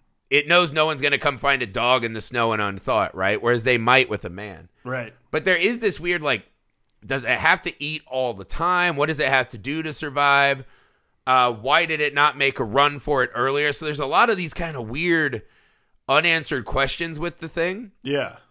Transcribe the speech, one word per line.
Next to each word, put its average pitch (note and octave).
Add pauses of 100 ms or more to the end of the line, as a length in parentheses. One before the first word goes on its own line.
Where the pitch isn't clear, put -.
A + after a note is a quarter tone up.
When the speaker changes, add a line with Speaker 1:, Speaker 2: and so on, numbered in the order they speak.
(300)
Speaker 1:
it C#3+
knows E3+
no D#3
one's D3+
gonna C#3+
come C#3
find C#3
a A#2+
dog A#2
in A2+
the G#2+
snow A#2
and G#2+
unthought, G2+
right? G2
Whereas A#2
they B2
might B2
with G#2
a F2+
man. F2+ (160)
Speaker 2:
Right. B2 (180)
Speaker 1:
But D#3
there F3+
is G3
this -
weird, F3
like, C3 (640)
does C3+
it A2
have D#3+
to -
eat D3+
all B2+
the F#2+
time? F3
What D3
does C#3
it C3+
have C3
to A#2
do C#3
to D#3
survive? C#3 (600)
Uh, B2+
why C#3
did D#3
it C#3+
not C#3+
make C#3
a C3
run C#3
for C3+
it B2
earlier? C#3
So D#3
there's D3
a C#3
lot F#3
of G#3
these E3+
kind E3
of A2+
weird D3+ (680)
unanswered D#3
questions D3+
with E3+
the E3
thing. F#3+ (100)
Speaker 2:
Yeah. C3+ (140)